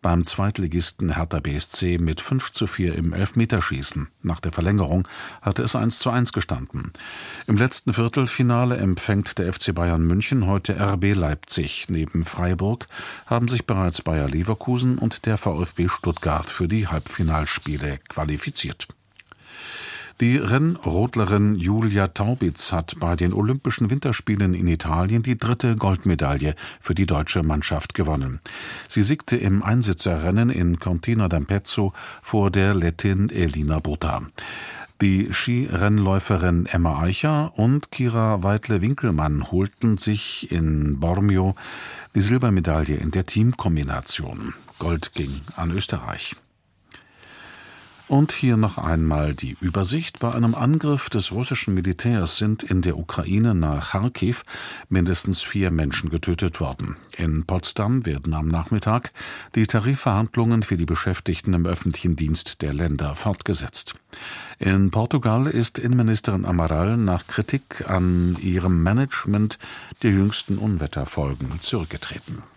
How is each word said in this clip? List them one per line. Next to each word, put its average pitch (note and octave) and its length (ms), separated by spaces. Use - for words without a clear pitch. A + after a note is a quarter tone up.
beim F2 240
Zweitligisten F2 880
Hertha E2+ 260
B C#2+ 140
S - 140
C F2 300
mit D#2+ 240
fünf - 300
zu - 140
vier F2 280
im E2 180
Elfmeterschießen. F2 960
Nach E2 180
der E2+ 120
Verlängerung F2+ 540
hatte - 200
es A#2 140
eins A2+ 220
zu - 100
eins B2 240
gestanden. - 640
Im G#2+ 120
letzten B2 340
Viertelfinale A#2+ 840
empfängt G2 580
der F2+ 120
F F#2 100
C - 140
Bayern E2+ 340
München G2+ 400
heute G2 300
R G2 200
B G2 160
Leipzig. D2+ 800
Neben E2 340
Freiburg F#2 640
haben A#2 220
sich A#2+ 180
bereits F#2+ 340
Bayer D2+ 300
Leverkusen B2 680
und - 300
der A2 100
V E2+ 240
F F2 140
B F2 160
Stuttgart D2+ 560
für - 200
die G2+ 220
Halbfinalspiele D2+ 1120
qualifiziert. - 800
Die A#2+ 160
Rennrodlerin G#2+ 1160
Julia G2+ 540
Taubitz G#2 640
hat E2 260
bei F2 160
den F2 180
Olympischen A2+ 560
Winterspielen G#2+ 640
in F2+ 140
Italien F2 560
die A#2 160
dritte A#2 380
Goldmedaille D#2 800
für F2 160
die G2 100
deutsche D#2+ 380
Mannschaft D2+ 500
gewonnen. C#2+ 460
Sie G#2 160
siegte B2 320
im G2+ 260
Einsitzerrennen G2 880
in E2+ 300
Cortina F#2+ 460
d'Ampezzo F#2+ 680
vor G2 300
der G2 240
Lettin F#2+ 560
Elina D#2 480
Buta. D2+ 440
Die F#2+ 320
Skirennläuferin F#2+ 1300
Emma E2 340
Eicher D3+ 560
und C3 360
Kira A2+ 500
Weidle-Winkelmann G2 1120
holten G2 460
sich - 520
in D2+ 480
Bormio F#2 560
die G2+ 60
Silbermedaille F2+ 760
in D#2 160
der F2+ 120
Teamkombination. D#2+ 1300
Gold E2 320
ging C#2 300
an E2 160
Österreich. - 640
Und C#3+ 220
hier B2 240
noch G#2+ 220
einmal D#2 560
die G2+ 260
Übersicht. F#2+ 580
Bei A#2 140
einem A#2 220
Angriff D3 560
des - 200
russischen A2+ 440
Militärs F#2 640
sind G#2+ 240
in F#2+ 180
der E2 160
Ukraine G2 580
nahe D2+ 280
Charkiw A2+ 540
mindestens F2+ 540
vier F#2+ 280
Menschen D#2 380
getötet E2 500
worden. C#2 380
In D#2+ 260
Potsdam G#2+ 640
werden D2 260
am D#2 160
Nachmittag G#2+ 640
die A2 120
Tarifverhandlungen A2+ 960
für G2 160
die E2 80
Beschäftigten F2+ 680
im E2+ 140
öffentlichen F2 500
Dienst - 460
der D2 100
Länder D2 420
fortgesetzt. - 800
In G2 320
Portugal A#2+ 560
ist A#2+ 320
Innenministerin A2 680
Amaral F2 500
nach F#2+ 300
Kritik - 640
an F2+ 500
ihrem F2+ 420
Management G#2+ 760
der A2 100
jüngsten G2 440
Unwetterfolgen C#2+ 1040
zurückgetreten. - 840